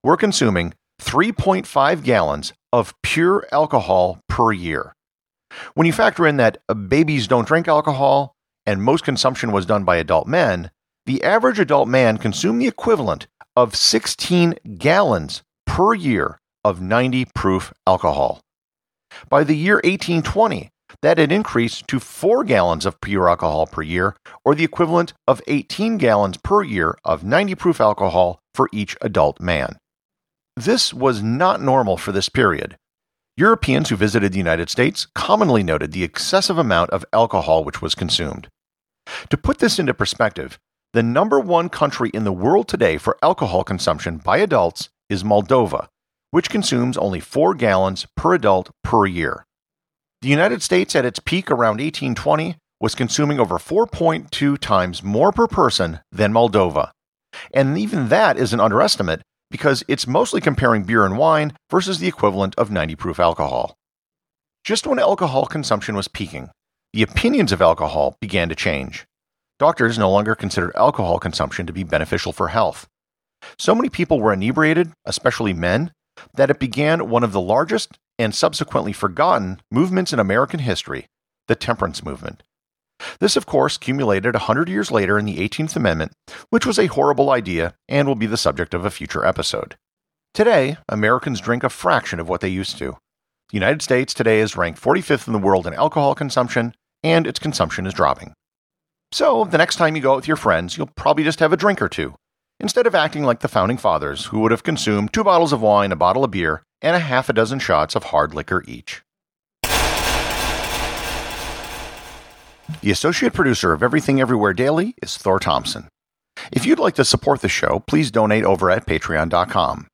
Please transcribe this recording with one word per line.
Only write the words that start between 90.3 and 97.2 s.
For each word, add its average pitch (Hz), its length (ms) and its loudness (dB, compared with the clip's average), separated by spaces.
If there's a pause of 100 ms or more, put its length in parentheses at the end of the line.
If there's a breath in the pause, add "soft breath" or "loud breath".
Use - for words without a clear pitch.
Today, 165 440 2 (120)
Americans 110 520 0
drink 117 240 -2
a 123 40 0
fraction 101 520 -2
of 82 80 -6
what 90 120 -2
they 95 80 -2
used 95 300 -6
to. 65 140 -8 (580)
The 107 60 -8
United 120 260 0
States 127 320 0
today 110 240 2
is 110 180 0
ranked 87 220 -4
forty-fifth 147 480 0
in 120 60 -4
the 104 80 0
world 95 260 2
in 82 80 -6
alcohol 143 400 0
consumption, 123 580 -2 (300)
and 165 240 2